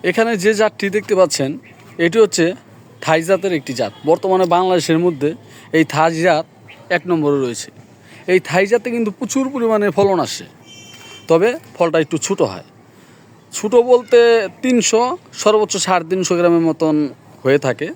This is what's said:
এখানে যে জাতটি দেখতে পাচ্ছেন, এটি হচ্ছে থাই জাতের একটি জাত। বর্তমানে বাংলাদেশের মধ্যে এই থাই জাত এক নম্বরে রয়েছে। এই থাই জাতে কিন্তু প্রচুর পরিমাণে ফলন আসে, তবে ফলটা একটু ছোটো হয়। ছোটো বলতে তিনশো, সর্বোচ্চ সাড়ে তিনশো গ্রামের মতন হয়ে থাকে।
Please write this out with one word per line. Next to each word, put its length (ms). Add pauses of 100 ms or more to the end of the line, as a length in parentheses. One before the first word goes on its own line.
এখানে 340
যে 160
জাতটি 360
দেখতে 260
পাচ্ছেন, 420 (400)
এটি 220
হচ্ছে 340 (480)
থাই 220
জাতের 300
একটি 200
জাত। 200 (120)
বর্তমানে 400
বাংলাদেশের 540
মধ্যে 360 (380)
এই 100
থাই 320
জাত 300 (440)
এক 180
নম্বরে 340
রয়েছে। 300 (560)
এই 120
থাই 280
জাতে 240
কিন্তু 200
প্রচুর 380
পরিমাণে 420
ফলন 280
আসে, 240 (840)
তবে 260 (240)
ফলটা 220
একটু 180
ছোটো 280
হয়। 180 (920)
ছোটো 300
বলতে 640 (140)
তিনশো, 560 (160)
সর্বোচ্চ 440
সাড়ে 320
তিনশো 260
গ্রামের 240
মতন 500 (340)
হয়ে 160
থাকে। 360